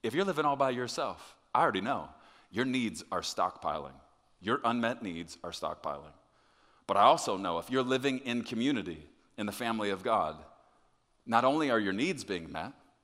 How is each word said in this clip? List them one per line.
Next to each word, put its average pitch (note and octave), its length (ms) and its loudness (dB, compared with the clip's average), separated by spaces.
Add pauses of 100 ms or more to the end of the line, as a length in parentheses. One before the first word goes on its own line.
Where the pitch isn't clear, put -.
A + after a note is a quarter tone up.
If A2+ 100 -2
you're F3+ 100 2
living D#3 220 0
all C#3+ 100 2
by C3+ 140 2
yourself, B2 680 -6 (180)
I C#3+ 80 4
already G#2+ 200 2
know G2 260 -4 (440)
your A#2+ 140 0
needs B2+ 460 -2
are F2+ 100 0
stockpiling. D#2 760 -4 (400)
Your G#2+ 240 -2
unmet A#2+ 400 0
needs E2+ 400 -8
are F2 80 -8
stockpiling. D2+ 640 -8 (760)
But G2 100 2
I G2+ 40 8
also B2+ 340 8
know F2+ 220 -2
if E2 120 -6
you're C3 140 2
living C3 360 0
in A#2+ 240 -4
community, A2 680 -4 (280)
in G#2+ 80 -4
the G#2 60 -4
family A2 380 -2
of F#2+ 140 -2
God, E2+ 340 0 (880)
not A#2+ 180 4
only C#3+ 260 4
are A2+ 100 6
your G2 140 2
needs C3 300 0
being E2 280 -6
met E2 200 -8 (320)